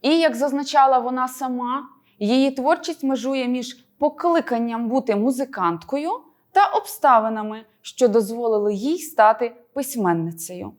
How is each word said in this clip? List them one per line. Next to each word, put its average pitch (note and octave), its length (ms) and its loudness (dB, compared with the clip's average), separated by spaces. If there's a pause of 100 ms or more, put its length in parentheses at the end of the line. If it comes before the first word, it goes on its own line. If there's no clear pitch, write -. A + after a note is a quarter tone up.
і, D#4 180 2
як D#4 160 2
зазначала C4+ 640 2
вона B3+ 280 -4
сама, B3+ 560 -6 (360)
її B3+ 320 2
творчість D#4 520 -2
межує C4 440 -2
між B3 380 -6 (120)
покликанням A#3+ 920 0
бути B3+ 260 0
музиканткою A#3+ 960 -2 (400)
та G4 140 4
обставинами, A3 1000 0 (160)
що - 260 0
дозволили G#3+ 680 0
їй C4 240 -4
стати A3 580 2 (180)
письменницею. F3+ 1040 -4